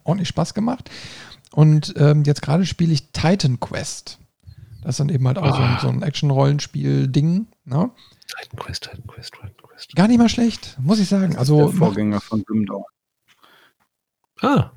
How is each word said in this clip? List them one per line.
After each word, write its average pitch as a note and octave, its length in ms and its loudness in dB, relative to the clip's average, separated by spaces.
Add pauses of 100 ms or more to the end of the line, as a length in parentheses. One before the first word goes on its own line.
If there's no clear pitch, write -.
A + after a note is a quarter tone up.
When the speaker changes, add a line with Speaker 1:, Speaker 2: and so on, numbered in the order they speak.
Speaker 1:
ordentlich F3 240 -2
Spaß - 260 -4
gemacht. A3+ 360 -4 (640)
Und, D3+ 460 4
ähm, D3 260 4
jetzt D3 180 0
gerade E3+ 240 0
spiele E3 260 0
ich - 200 -4
Titan D#3 480 0
Quest. - 580 -10 (640)
Das - 120 -6
ist - 60 -4
dann C#3+ 80 0
eben C3 180 0
halt B2+ 120 0
auch C#3 180 2
so C3 60 0
ein, B2 140 2
Speaker 2:
Ah. - 40 -4
Speaker 1:
so C3 80 -2
ein B2+ 140 -2
Action-Rollenspiel-Ding, C#3+ 1400 0 (180)
ne? D#3 260 -2 (360)
Speaker 2:
Titan - 320 -14
Quest, - 260 -12
Titan - 220 -18
Quest, - 260 -18
Titan - 180 -20 (120)
Quest. - 340 -14
Speaker 1:
Gar F#3+ 120 4
nicht A#3+ 100 6
mal A#3 100 6
schlecht, - 540 -2
muss F#3 160 2
ich F#3+ 100 2
sagen. F#3+ 200 2
Speaker 3:
Das D#3 60 0
ist - 40 -4
Speaker 1:
Also C#3+ 180 2
Speaker 3:
der D3 120 6
Speaker 1:
macht - 100 -2
Speaker 3:
Vorgänger G#2 420 2
von G#2+ 240 -6
Grim G#2+ 220 -2
Dawn. G2 160 -8 (1600)
Speaker 2:
Ah. B3+ 340 2